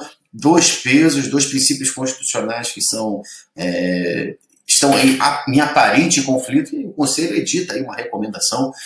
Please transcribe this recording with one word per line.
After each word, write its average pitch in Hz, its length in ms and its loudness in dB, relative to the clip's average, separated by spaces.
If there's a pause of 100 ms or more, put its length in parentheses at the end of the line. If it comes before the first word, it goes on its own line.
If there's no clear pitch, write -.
(320)
dois 147 440 2
pesos, 139 520 2
dois 139 180 0
princípios 135 440 0
constitucionais 120 800 -6
que - 100 -10
são, 110 400 -2 (360)
é, 87 800 -2 (300)
estão - 320 4
em, 131 200 4 (300)
em 135 120 4
aparente 143 600 4
conflito, 135 520 -2
e - 120 -6
o 175 60 -12
Conselho 151 440 -2
edita 180 380 -2
aí - 80 -4
uma 123 120 -10
recomendação 110 800 -4 (140)